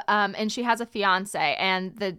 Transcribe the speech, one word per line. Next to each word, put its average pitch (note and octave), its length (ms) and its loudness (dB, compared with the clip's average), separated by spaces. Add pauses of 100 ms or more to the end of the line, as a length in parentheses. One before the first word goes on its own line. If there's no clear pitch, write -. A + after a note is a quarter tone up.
Um, G3+ 280 2
and G#3+ 160 -2
she B3 120 -6
has A#3 180 0
a A#3 60 -4
fiance. F#3 720 0
And F#3 380 -2
the, F#3+ 220 -4